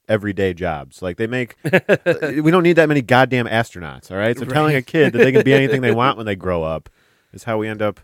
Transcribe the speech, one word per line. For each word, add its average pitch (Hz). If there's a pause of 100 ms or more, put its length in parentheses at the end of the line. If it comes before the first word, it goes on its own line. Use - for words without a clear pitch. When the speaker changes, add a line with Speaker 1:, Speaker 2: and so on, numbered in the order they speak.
Speaker 1:
everyday 98
jobs. 78
Like, 90
they 113
make, 123
Speaker 2:
<laughs> -
Speaker 1:
uh, 160 (100)
we 156
don't 180
need 170
that 156
many 147
goddamn 123
astronauts, 87
all 92
right? 113
So 147
telling 151
a 135
Speaker 2:
Right. 127
Speaker 1:
kid 139
that 120
they 131
can -
be 131
anything 131
they 120
Speaker 2:
<laughs> 113
Speaker 1:
want 120
when 110
they 101
grow 87
up 80 (440)
is 98
how 110
we 107
end 107
up 104